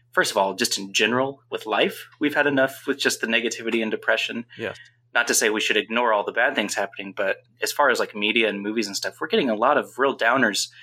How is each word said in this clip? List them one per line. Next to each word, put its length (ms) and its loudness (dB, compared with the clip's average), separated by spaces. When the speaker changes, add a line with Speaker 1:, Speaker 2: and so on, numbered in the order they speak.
Speaker 1:
first 180 0
of 60 -2
all, 180 2
just 240 -2
in 140 -10
general 580 0
with 160 -8
life, 400 0
we've 140 0
had 120 2
enough 400 0
with 120 -2
just 220 -2
the 60 -4
negativity 560 -2
and 80 -2
depression. 560 -2
Speaker 2:
Yes. 220 -8
Speaker 1:
Not 120 2
to 80 2
say 160 4
we 100 0
should 160 2
ignore 360 2
all 120 2
the 80 -4
bad 220 2
things 200 -2
happening, 400 -6
but 240 -2
as 100 -4
far 200 2
as, 80 2
like, 160 -2
media 340 2
and 140 -2
movies 240 -2
and 100 -8
stuff, 240 -6
we're 60 -6
getting 240 0
a 40 2
lot 220 2
of 220 -4
real 180 0
downers, 520 2